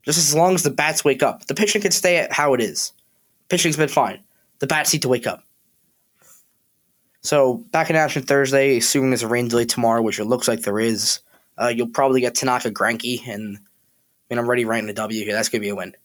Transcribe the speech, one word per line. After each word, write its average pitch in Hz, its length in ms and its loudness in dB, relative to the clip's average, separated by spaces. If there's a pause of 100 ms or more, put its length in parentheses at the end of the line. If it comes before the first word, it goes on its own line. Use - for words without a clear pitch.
Just 156 160 -2
as 147 160 2
long 180 220 4
as 170 80 -2
the 147 80 2
bats 156 340 0
wake 135 160 2
up. - 240 0
The - 80 -6
pitching 208 300 0
can 185 80 0
stay 175 260 2
at - 160 -2
how 147 220 2
it 123 40 0
is. - 340 -4 (560)
Pitching's 175 280 0
been 151 120 0
fine. 107 340 0 (340)
The - 80 -4
bats 156 260 0
need 156 120 0
to - 40 -2
wake 123 200 0
up. - 160 -6 (1800)
So, 131 500 2
back 160 200 0
in 160 40 2
action 151 280 0
Thursday, 139 540 2
assuming 131 340 0
there's 120 100 -2
a 117 60 -4
rain 120 220 -2
delay 117 160 2
tomorrow, 117 360 0
which 110 180 -2
it 107 60 -4
looks 123 220 0
like 117 140 0
there 104 180 -2
is, 110 400 -2 (420)
uh, 120 60 0
you'll 117 200 -2
probably 131 320 2
get 135 140 0
Tanaka, 123 380 -2
Greinke, 117 560 -4
and, 104 300 -10
I - 20 -20 (680)
mean, 120 100 -2
I'm 120 80 0
already 123 180 2
writing 110 240 -2
a 104 40 -8
W 110 300 -4
here. 104 100 -4
That's 110 140 -2
gonna 110 140 -2
be 101 80 -4
a 101 60 -4
win. 92 300 -10